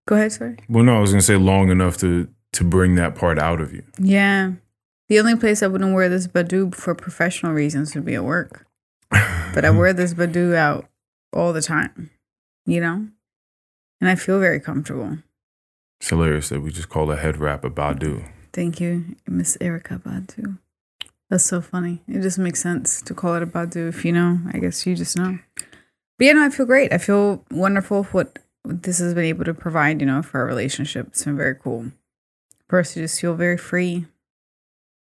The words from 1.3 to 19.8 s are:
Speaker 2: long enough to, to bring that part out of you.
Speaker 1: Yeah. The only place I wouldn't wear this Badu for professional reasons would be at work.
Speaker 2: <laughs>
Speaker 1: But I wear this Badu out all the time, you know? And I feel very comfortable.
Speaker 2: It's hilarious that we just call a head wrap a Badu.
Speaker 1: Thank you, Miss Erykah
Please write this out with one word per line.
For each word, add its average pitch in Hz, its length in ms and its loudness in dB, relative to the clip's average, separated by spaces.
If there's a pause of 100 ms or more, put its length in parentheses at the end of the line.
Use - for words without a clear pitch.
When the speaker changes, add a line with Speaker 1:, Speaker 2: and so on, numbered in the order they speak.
Speaker 2:
long 95 340 6
enough 92 280 4
to, 87 300 0 (240)
to - 120 0
bring 92 320 4
that 85 180 2
part 85 240 0
out 80 240 0
of 76 120 -8
you. - 80 -14 (160)
Speaker 1:
Yeah. 196 540 2 (560)
The 214 100 6
only 226 180 4
place 214 260 2
I 202 40 4
wouldn't 190 280 0
wear 185 140 4
this 180 180 0
Badu 180 480 0
for - 200 -4
professional - 580 -4
reasons 147 420 -2
would 147 100 -6
be 127 100 -4
at 92 100 -4
work. 156 420 -6 (440)
Speaker 2:
<laughs> - 0 -
Speaker 1:
But 104 560 2
I 156 40 6
wear 175 220 6
this 180 220 0
Badu 175 400 0
out 151 320 2 (480)
all 170 180 0
the 160 80 -4
time, 160 500 -4 (540)
you 170 160 0
know? 175 280 -4 (920)
And 180 100 2
I 185 60 4
feel 190 240 0
very 170 180 2
comfortable. 147 600 -6 (840)
Speaker 2:
It's - 80 -8
hilarious 78 400 0
that 69 120 -6
we 73 120 -8
just 80 160 -12
call 78 240 -2
a 73 40 -4
head 76 200 -2
wrap 73 280 -4
a 64 60 -6
Badu. 73 560 -4 (260)
Speaker 1:
Thank 170 280 -4
you, 175 340 -6 (140)
Miss 180 300 -2
Erykah 175 440 -8